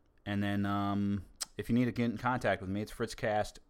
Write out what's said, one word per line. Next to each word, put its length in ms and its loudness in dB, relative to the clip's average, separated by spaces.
And 160 0
then, 240 0
um, 580 0
if 100 -6
you 80 2
need 100 4
to 60 0
get 140 0
in 120 -2
contact 440 0
with 80 -6
me, 120 -2
it's 120 -8
Fritzcast 640 0